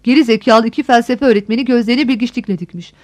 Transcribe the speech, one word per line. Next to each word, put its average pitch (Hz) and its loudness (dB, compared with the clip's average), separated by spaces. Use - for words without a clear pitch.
Geri 277 2
zekalı 226 2
iki 285 -4
felsefe 247 0
öğretmeni 226 0
gözlerine 240 0
bilgiçlikle 233 -4
dikmiş. 175 -14